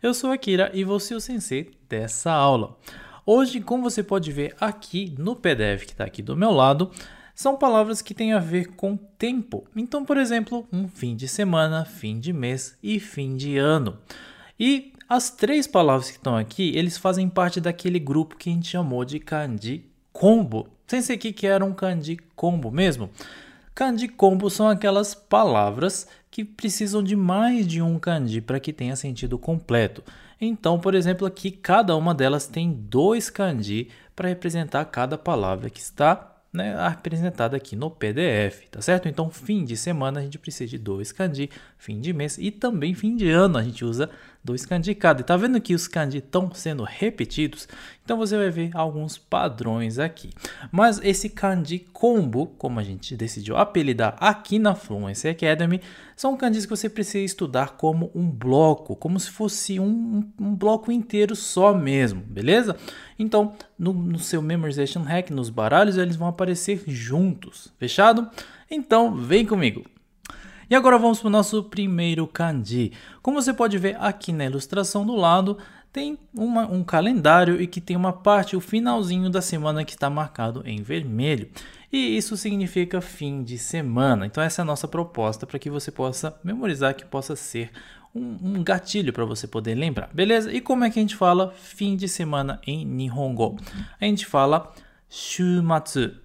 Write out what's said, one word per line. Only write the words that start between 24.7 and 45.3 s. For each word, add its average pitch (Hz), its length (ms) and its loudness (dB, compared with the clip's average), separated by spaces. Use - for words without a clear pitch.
palavras 139 920 2
que 220 140 -8
precisam 208 580 -2
de 196 120 0
mais 202 540 2
de 165 120 -2
um 165 180 2
kanji 127 420 -2
para 127 180 -4
que 143 140 -6
tenha 127 240 -6
sentido 123 420 -6
completo. 117 640 0
Então, 208 400 0
por 190 140 0
exemplo, 185 320 0
aqui 190 240 -6
cada 190 440 4
uma 160 180 2
delas 139 360 2
tem 170 240 -2
dois 135 580 0
kanji 117 580 -4
para 180 120 -4
representar 165 580 -4
cada 135 300 -4
palavra 107 540 -2
que - 80 -20
está, - 580 0
né, 196 280 -6
apresentada 165 760 -2
aqui 135 200 -8
no 147 140 -6
P 107 220 -4
D 139 100 -2
F, 107 460 0
tá - 120 -16
certo? 180 280 0
Então, 160 220 -4
fim 208 340 -4
de 117 120 -6
semana 143 420 -4
a 143 40 -6
gente 139 160 -10
precisa - 300 -10
de 120 100 -10
dois 104 340 -6
kanji, 147 360 -4
fim 107 240 -10
de 165 120 -4
mês 147 260 -6
e 208 120 -4
também 185 440 -2
fim 214 200 -2
de 202 160 2
ano 170 280 6
a 110 40 0
gente 120 220 -4
usa 120 260 -2
dois 123 220 -6
kanji 180 300 -2
cada. 160 260 6
E 123 40 -4
tá 175 120 4